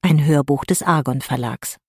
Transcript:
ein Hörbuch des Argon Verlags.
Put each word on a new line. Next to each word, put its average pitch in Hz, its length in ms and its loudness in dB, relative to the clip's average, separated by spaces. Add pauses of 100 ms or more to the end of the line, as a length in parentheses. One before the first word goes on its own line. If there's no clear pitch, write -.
ein 156 220 4
Hörbuch 143 400 2
des - 180 0
Argon 135 380 0
Verlags. 123 560 -6 (140)